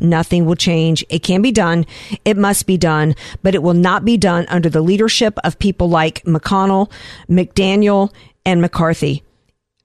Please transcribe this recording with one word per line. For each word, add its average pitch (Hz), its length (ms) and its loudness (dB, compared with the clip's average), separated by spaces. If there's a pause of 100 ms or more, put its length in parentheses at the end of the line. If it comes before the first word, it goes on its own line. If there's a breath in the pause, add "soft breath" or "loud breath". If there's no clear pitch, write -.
nothing 170 420 2
will 165 120 2
change. 160 520 0
It 156 120 -4
can 190 240 0
be 262 80 2
done. 170 340 0 (400 loud breath)
It 214 100 2
must 202 300 0
be 185 100 0
done, 156 400 0 (280 loud breath)
but 190 100 2
it 180 80 -2
will 175 140 2
not 185 300 2
be 233 120 2
done 175 320 0
under 170 200 0
the 156 120 0
leadership 214 640 0
of - 160 -4
people 185 280 -2
like 160 360 -2
McConnell, 190 680 0 (380 loud breath)
McDaniel, 196 840 2 (320 soft breath)
and 180 160 2
McCarthy." 160 640 -2 (600)